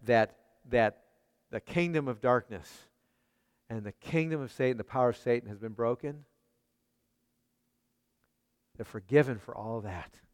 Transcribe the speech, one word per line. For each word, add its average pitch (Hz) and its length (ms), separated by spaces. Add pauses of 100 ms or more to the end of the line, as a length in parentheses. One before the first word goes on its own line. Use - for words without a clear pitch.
that, 110 320 (320)
that 117 300 (520)
the 110 100
kingdom 170 480
of 113 120
darkness 117 500 (1000)
and 113 120
the 104 100
kingdom 160 500
of 123 100
Satan, 127 240
the 110 80
power 127 240
of 117 80
Satan 120 320
has 104 100
been 110 140
broken. 123 520 (2500)
They're 113 80
forgiven 127 540
for - 160
all 113 280
that. 90 280 (240)